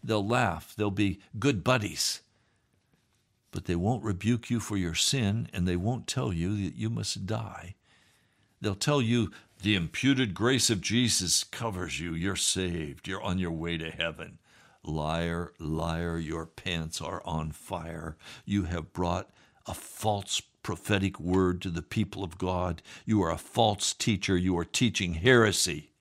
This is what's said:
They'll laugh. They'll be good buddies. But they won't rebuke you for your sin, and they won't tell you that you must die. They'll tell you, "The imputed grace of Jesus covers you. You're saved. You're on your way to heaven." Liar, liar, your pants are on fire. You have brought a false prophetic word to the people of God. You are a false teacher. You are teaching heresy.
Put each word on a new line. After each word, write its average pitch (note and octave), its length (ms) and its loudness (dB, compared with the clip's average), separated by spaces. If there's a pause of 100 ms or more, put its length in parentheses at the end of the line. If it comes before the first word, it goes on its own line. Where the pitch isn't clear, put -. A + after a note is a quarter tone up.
They'll G#2+ 240 0
laugh. A2 480 0
They'll G#2 160 2
be G2 280 2 (180)
good A2+ 260 2
buddies. G#2 580 0 (1300)
But - 140 -6
they F2+ 100 0
won't A2+ 280 0
rebuke A2+ 480 -2
you A#2+ 80 0
for G#2 180 -6
your F2 160 -2
sin, A2+ 580 0
and F#2 160 0
they F2+ 80 2
won't G#2 300 -2
tell C3 260 -2
you F2 320 0
that F2 120 -4
you A2 160 -4
must G#2 340 -4
die. G2+ 480 -8 (880)
They'll G#2 140 -2
tell D3 260 2
you, A2+ 300 2 (260)
"The G#2 160 2
imputed G#2+ 600 2
grace A#2 340 4
of G#2 120 2
Jesus G#2 600 2
covers F#2 560 -6
you. E2 140 -4
You're F2+ 220 -2
saved. E2+ 720 -2
You're F#2+ 160 -6
on F#2 160 0
your F2 120 -2
way E2 260 -4
to D#2+ 120 -6
heaven." E2 480 -6 (460)
Liar, D#2+ 760 -2
liar, E2 640 -2
your D#2+ 260 -6
pants E2 560 -6
are E2+ 240 -8
on D#2+ 260 -2
fire. E2 680 -8 (280)
You G2+ 180 0
have E2+ 300 -6
brought F2+ 400 -2 (320)
a F#2+ 80 -8
false - 680 -4 (200)
prophetic F#2+ 580 0
word F2+ 440 4
to F#2+ 60 -4
the E2 120 -4
people G2 420 -2
of F2 140 -10
God. F2+ 440 -2 (240)
You G#2+ 180 4
are E2 80 2
a E2 60 0
false - 560 2
teacher. G2 440 2
You F2+ 200 2
are E2+ 80 0
teaching G2 500 0
heresy. G2 840 6